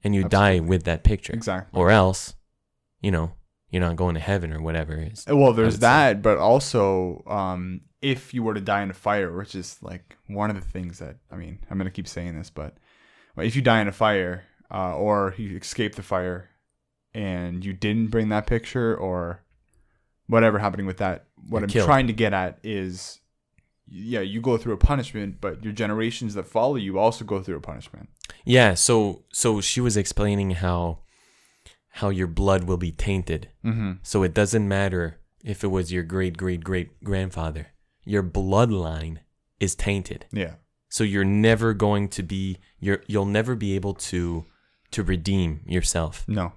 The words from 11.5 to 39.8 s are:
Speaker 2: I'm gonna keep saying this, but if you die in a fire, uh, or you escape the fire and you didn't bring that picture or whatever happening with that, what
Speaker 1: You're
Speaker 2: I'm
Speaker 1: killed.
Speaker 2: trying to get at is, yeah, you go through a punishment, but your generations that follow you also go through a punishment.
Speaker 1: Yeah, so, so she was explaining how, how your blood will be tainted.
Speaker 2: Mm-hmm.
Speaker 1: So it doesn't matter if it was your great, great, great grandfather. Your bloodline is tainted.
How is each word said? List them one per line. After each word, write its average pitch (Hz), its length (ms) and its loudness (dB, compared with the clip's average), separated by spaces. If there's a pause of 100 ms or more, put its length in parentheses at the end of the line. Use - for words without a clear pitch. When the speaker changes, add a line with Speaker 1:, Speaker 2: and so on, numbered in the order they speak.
Speaker 2:
I'm 95 80 -4
gonna 95 120 -4
keep 92 180 -10
saying 85 280 -10
this, 78 140 -12
but 76 260 -14 (600)
if 113 180 -2
you 135 60 0
die 117 180 6
in 104 80 0
a 95 40 -4
fire, 95 520 0 (260)
uh, 92 240 -4
or 98 440 0
you 98 180 -8
escape - 400 -6
the 101 60 -12
fire 90 480 -4 (640)
and 90 500 -6
you 98 80 -6
didn't 107 360 0
bring 107 200 0
that 107 180 0
picture 117 500 0
or 90 460 -6 (840)
whatever 113 320 4
happening 98 280 -2
with 92 120 -6
that, 95 280 -4 (220)
what 110 120 -2
Speaker 1:
You're 104 40 -2
Speaker 2:
I'm 98 60 -6
Speaker 1:
killed. 104 160 4
Speaker 2:
trying 135 220 6
to 113 40 -2
get 107 200 2
at 90 300 -2
is, 95 580 -8 (680)
yeah, 110 340 -6
you 98 200 -4
go 120 160 2
through 117 160 -2
a 98 60 -4
punishment, 110 640 0
but 98 220 -8
your 107 100 -6
generations 110 600 -4
that 98 120 -8
follow 127 300 0
you 95 220 -4
also 113 260 2
go 98 180 -4
through 90 140 -8
a 71 40 -10
punishment. - 480 -16 (360)
Speaker 1:
Yeah, 120 300 8
so, 107 580 2
so 107 280 2
she 110 200 -2
was 120 160 2
explaining 101 560 0
how, 87 480 -2 (880)
how - 200 -4
your 92 180 0
blood 92 380 2
will 90 140 0
be 87 140 -4
tainted. 92 560 -2 (160)
Speaker 2:
Mm-hmm. 113 280 -2 (100)
Speaker 1:
So 98 200 0
it 87 120 0
doesn't 104 320 2
matter 92 540 -2 (240)
if 104 180 -8
it 101 60 -2
was 92 240 -2
your 90 100 -2
great, 90 340 -2
great, 87 280 -4
great 90 400 -6
grandfather. 85 640 -4 (360)
Your 101 180 0
bloodline 92 960 0 (420)
is 98 140 0
tainted. - 580 -4